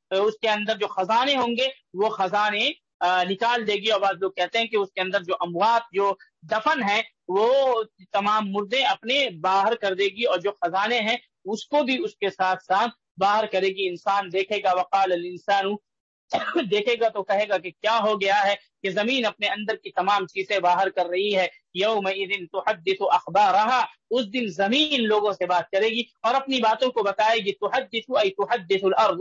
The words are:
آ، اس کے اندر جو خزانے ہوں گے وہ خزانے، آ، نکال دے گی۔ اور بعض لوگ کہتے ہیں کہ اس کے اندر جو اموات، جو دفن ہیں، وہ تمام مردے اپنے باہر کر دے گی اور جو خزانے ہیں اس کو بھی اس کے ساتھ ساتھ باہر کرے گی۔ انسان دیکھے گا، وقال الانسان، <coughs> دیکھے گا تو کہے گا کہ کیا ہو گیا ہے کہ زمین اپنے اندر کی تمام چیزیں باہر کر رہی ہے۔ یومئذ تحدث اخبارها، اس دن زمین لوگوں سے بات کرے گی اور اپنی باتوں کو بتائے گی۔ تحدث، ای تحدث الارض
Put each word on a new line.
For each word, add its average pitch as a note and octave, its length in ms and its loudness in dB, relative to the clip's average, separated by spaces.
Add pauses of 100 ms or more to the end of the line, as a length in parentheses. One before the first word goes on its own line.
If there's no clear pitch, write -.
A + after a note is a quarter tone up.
(120)
آ، F#3+ 80 -2
اس G#3 200 0
کے A3+ 100 -2
اندر G#3+ 280 -2
جو G3 100 -4
خزانے A3+ 500 0
ہوں A#3+ 200 -2
گے C4 120 0 (260)
وہ G3+ 140 0
خزانے، G#3 640 0 (300)
آ، F3+ 220 2
نکال A3 440 -2
دے G#3 80 0
گی۔ G3+ 140 -4
اور G3+ 120 2
بعض G3 200 0
لوگ F#3+ 100 -2
کہتے F3+ 280 -2
ہیں A#3 80 0
کہ G#3+ 100 -4
اس G3 160 -2
کے F#3+ 80 -6
اندر F#3 220 -2
جو F3 180 -4
اموات، F3 420 0 (100)
جو G3 220 0 (280)
دفن A3 400 -2
ہیں، G#3 200 0 (260)
وہ B3 460 2 (380)
تمام G#3 400 0
مردے G#3 320 -2
اپنے A#3+ 460 0
باہر F#3+ 440 2
کر G3+ 200 -2
دے G3 100 0
گی G3+ 200 -2
اور G#3 140 2
جو G3 140 -2
خزانے G3+ 460 -2
ہیں A3 180 0 (280)
اس G#3+ 220 -6
کو D4 160 2
بھی B3 220 -2
اس G#3+ 120 -10
کے G3 140 -2
ساتھ F#3 340 -2
ساتھ G#3+ 260 0 (260)
باہر G#3 300 2
کرے F#3+ 220 0
گی۔ F#3+ 200 -2
انسان F#3+ 440 -2
دیکھے G3 320 -2
گا، F#3 80 4
وقال F#3 400 0
الانسان، F3+ 520 -2 (680)
<coughs> D4+ 380 -4
دیکھے G#3 300 0
گا A3+ 80 4
تو G#3 140 -4
کہے G3+ 260 0
گا F#3+ 100 0
کہ E3+ 120 -8
کیا A3 280 0
ہو G#3 220 2
گیا G3 260 2
ہے G3+ 80 2 (280)
کہ G3 80 -4
زمین A3 360 0
اپنے G#3 220 -4
اندر G#3 280 -4
کی - 140 -16
تمام F#3+ 360 0
چیزیں F#3+ 320 -4
باہر F3+ 320 2
کر F3+ 160 -2
رہی F#3+ 300 -2
ہے۔ F3+ 100 2 (280)
یومئذ G3 540 -2 (240)
تحدث F#3+ 500 -2 (100)
اخبارها، G#3 720 4 (280)
اس A3+ 220 -2
دن B3 140 -2
زمین A#3 560 0
لوگوں G#3 300 2
سے F#3 140 -2
بات F3 240 0
کرے G3+ 180 2
گی A#3 140 -2 (200)
اور A#3 120 2
اپنی C4 260 -2
باتوں A3+ 300 2
کو A#3 120 -2
بتائے G#3+ 360 2
گی۔ G3 140 -2
تحدث، A3 560 -4
ای G#3+ 220 2
تحدث G3 540 -2
الارض F#3+ 360 2